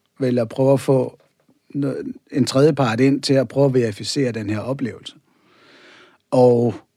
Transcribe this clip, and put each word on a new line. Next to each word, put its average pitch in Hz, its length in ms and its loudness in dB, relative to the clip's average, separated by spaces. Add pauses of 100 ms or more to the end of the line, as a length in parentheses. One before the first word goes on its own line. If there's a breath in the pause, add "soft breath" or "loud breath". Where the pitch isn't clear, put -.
(200)
ville 127 180 0
jeg 117 100 -2
prøve 135 240 2
at 135 80 2
få 131 380 -2 (580)
n-, 135 360 -6 (200)
en 123 120 0
tredje 143 280 4
part 123 280 0
ind 139 220 2
til 139 120 0
at 131 140 2
prøve 139 180 0
at 131 80 0
verificere 120 580 -2
den 107 180 -6
her 107 100 -4
oplevelse. 117 540 -10 (1160 soft breath)
Og, 120 440 4 (220)